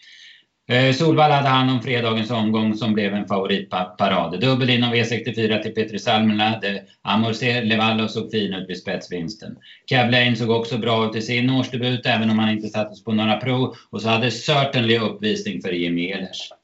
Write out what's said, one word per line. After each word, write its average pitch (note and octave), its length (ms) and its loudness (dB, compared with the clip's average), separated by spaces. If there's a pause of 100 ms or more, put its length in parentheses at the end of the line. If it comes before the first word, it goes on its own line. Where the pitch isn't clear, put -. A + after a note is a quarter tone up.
(680)
Eh, B2+ 240 4
Solvalla D3+ 420 4
hade C3+ 140 2
hand C3 220 4
om B2+ 100 0
fredagens A2+ 500 -2
omgång A2 420 2
som G#2+ 200 0
blev G2+ 200 0
en G2+ 140 -4
favoritparad. F#2+ 1120 -2
Dubbel B2+ 300 2
inom A#2+ 220 2
V A#2 120 2
sextiofyra A2 540 -2
till G#2 160 -6
Petri G#2 260 -4
Salmela, A2 640 2
där G2 200 -4 (200)
Amorce A2+ 600 0
Levallo A2 460 0
såg G#2 240 -6
fin G2+ 220 -2
ut F#2 160 -8
vid F2 80 -8
spetsvinsten. - 800 -8 (280)
Cab A#2+ 260 2
Lane B2 240 4
såg A#2 140 0
också A#2 280 0
bra A2 280 0
ut G#2+ 100 -2
i A2 60 -4
sin B2 280 0
årsdebut, B2 560 -2
även A2 240 2
om A2 100 4
han A2 100 2
inte G#2+ 180 -2
sattes - 360 -6
på A2+ 80 -6
några G#2+ 260 2
prov. B2+ 380 -2 (140)
Och G#2 120 -8
så A2 80 0
hade A2+ 220 2
Certainly A#2 680 2
uppvisning G2 640 -4
för F#2+ 100 -6
Jimmy F2 400 -2
Ehlers. F#2+ 380 -10 (140)